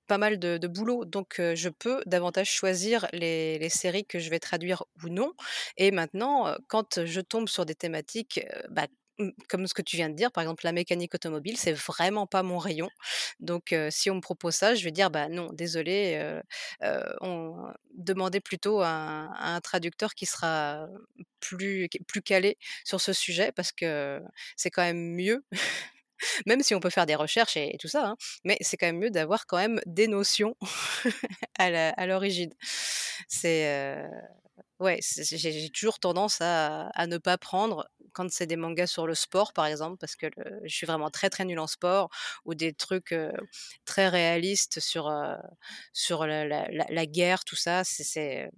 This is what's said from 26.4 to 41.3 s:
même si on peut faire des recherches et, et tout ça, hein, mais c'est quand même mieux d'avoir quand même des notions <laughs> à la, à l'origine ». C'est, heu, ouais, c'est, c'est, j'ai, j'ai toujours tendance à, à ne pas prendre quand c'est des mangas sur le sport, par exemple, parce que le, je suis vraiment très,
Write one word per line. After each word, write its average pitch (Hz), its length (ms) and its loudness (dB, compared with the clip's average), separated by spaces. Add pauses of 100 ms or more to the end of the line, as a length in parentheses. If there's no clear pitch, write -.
même 247 160 6
si - 120 4
on 185 60 4
peut 180 100 2
faire 175 160 6
des 151 80 4
recherches 151 420 4
et, 147 180 0
et 143 40 -8
tout 160 100 -8
ça, 269 200 2
hein, 220 80 -2 (280)
mais 190 160 4
c'est - 160 0
quand 180 100 2
même 170 120 0
mieux 214 120 0
d'avoir 175 360 2
quand 180 120 2
même 214 280 2
des 180 220 4
notions 208 520 2
<laughs> - 1000 -4
à 185 120 6
la, 165 200 4
à - 160 -2
l'origine ». 185 480 0 (760)
C'est, 147 760 2
heu, - 40 -10 (720)
ouais, 185 200 4
c'est, - 240 -2
c'est, 156 140 -2
j'ai, 160 140 0
j'ai 156 180 -6
toujours - 300 0
tendance 185 400 2
à, 156 480 2
à - 180 0
ne 170 120 -2
pas 180 200 2
prendre 190 500 0 (240)
quand 180 180 -4
c'est - 160 -2
des 165 100 -2
mangas 165 320 0
sur 165 180 0
le 165 80 0
sport, - 380 2
par 160 140 2
exemple, 151 320 -2
parce - 180 -10
que - 100 -4 (100)
le, - 280 -10
je 156 100 -6
suis - 120 -4
vraiment 156 240 0
très, 196 200 0